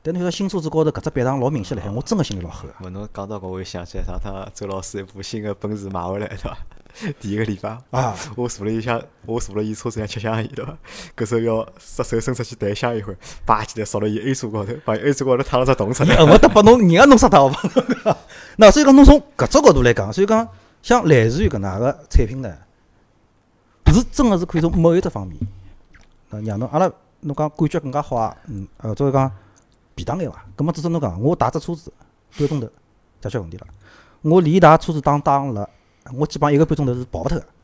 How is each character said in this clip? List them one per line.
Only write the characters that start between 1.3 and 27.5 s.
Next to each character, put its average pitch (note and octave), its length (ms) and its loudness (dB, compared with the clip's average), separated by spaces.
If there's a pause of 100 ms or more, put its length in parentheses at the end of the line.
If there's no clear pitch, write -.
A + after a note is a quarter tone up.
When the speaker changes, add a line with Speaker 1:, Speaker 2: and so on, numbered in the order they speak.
Speaker 1:
老 B2 100 -2
明 C#3+ 140 -4
显 B2 140 -8
辣 F#2+ 60 -10
海， G#2 60 -10
我 G#2+ 120 -6
真 A3 160 -2
个 E3+ 60 0
心 G2+ 140 -6
里 F2+ 40 -10
老 F2 80 -12
黑 - 200 -16
啊。 - 120 -20
Speaker 2:
问 F#2 120 -14
侬 G2+ 200 -14
讲 G2 140 -12
到 G#2 100 -10
搿， F#2+ 100 -12
我 F#2 100 -10
又 F#2+ 60 -12
想 F2+ 220 -12
起 - 120 -12
来 F#2 60 -4
上 F2+ 180 -8
趟 F#2+ 320 -10
周 G2+ 140 -12
老 F#2+ 140 -8
师 G2 180 -12
一 G2 40 -12
部 F#2+ 180 -18
新 A2 200 -10
个 G#2 140 -8
奔 G#2+ 200 -8
驰 G2 140 -12
买 F#2+ 140 -8
回 F#2+ 160 -6
来， G#2 80 -8
对 - 100 -14
伐？ - 200 -12 (340)
<laughs> F#3 280 -12
第 G#2 100 -12
一 G2+ 80 -6
个 A2 60 -4
礼 G#2+ 180 -6
拜， A2 160 -10 (140)
Speaker 1:
啊。 B2+ 240 -4 (200)
Speaker 2:
我 A#2+ 120 -6
坐 G2+ 180 -10
了 G#2+ 60 -4
一 A2+ 100 -4
下， A#2 180 -4 (260)
我 A2+ 140 -6
坐 G2+ 160 -10
了 G#2+ 60 -4
伊 G#2+ 140 -6
车 A#2 160 -8
子 A2+ 80 -10
上 G#2+ 80 -8
吃 - 120 -10
香 A2 180 -4
烟， A2+ 180 -6
对 A2+ 100 -10
伐？ D3 120 -16 (400)
搿 A#2 80 -4
时 A2 100 -4
候 A2+ 60 0
要 A2+ 260 -2 (100)
伸 - 280 -8
手 A2+ 140 -4
伸 B2+ 140 -4
出 A#2+ 100 -6
去 A2+ 120 -12
弹 G#2 180 -4
香 A#2+ 220 -4
烟 G#2+ 100 -6
会， G2+ 100 -12 (300)
叭， A2+ 200 0
记 - 120 -14
得 G#2+ 80 -6
扫 - 140 -6
了 G#2+ 80 -2
伊 G#2+ 120 -4
A B2 140 -4
柱 B2+ 160 -8
高 G#2+ 160 -6
头， A2 80 -10 (120)
把 A2 100 -2
A B2+ 180 -2
柱 C#3 120 -4
高 B2+ 120 2
头 C3 60 -4
烫 - 160 -2
了 B2+ 60 2
只 C3 100 2
洞 A2 180 -4
出 - 100 -2
来。 E3+ 60 2
Speaker 1:
你 - 60 6
恨 D#3+ 120 8
不 - 100 10
得 - 120 8
把 G#3+ 120 6
侬 A3+ 180 8
人 G3 100 4
家 E3+ 140 8
弄 C#4 140 8
死 A#3+ 120 4
脱， F#3+ 80 6
好 C#3 120 6
伐？ - 680 -2 (100)
<laughs> - 280 -20
那 G#3+ 160 10
所 D4 100 4
以 D4 40 4
讲， C4+ 100 8
侬 C#4+ 80 10
从 C#4 180 10 (160)
搿 - 100 0
只 D4+ 140 4
角 B3+ 120 8
度 C3 100 2
来 A#2+ 100 6
讲， G#2 180 -4
所 F#3 120 0
以 G3+ 40 2
讲 A3 200 0 (340)
像 A#3+ 240 2
类 B2 240 4
似 C3 140 -2
于 - 60 0
搿 - 80 -4
能 F#2+ 160 -6
介 G2 60 -6
个 B2 200 -4 (100)
产 - 160 2
品 A#2+ 160 -12
呢， G#2 120 -12 (1300)
是 F3 140 6 (100)
真 B3+ 180 2
个 G3 80 2
是 F3 80 -4
可 F3 120 -6
以 D#3 40 2
从 E3+ 160 0
某 E3 180 4
一 F#3 60 2
只 F3+ 80 -8
方 G2 180 -10
面， - 100 -16 (920)
那 G#2+ 120 -12
让 G#2+ 160 -6
侬 A#2+ 120 -6
阿 D3 100 -2
拉 F3+ 100 2 (300)
侬 C#3+ 160 -8
讲 D3+ 140 -4
感 D3+ 200 -2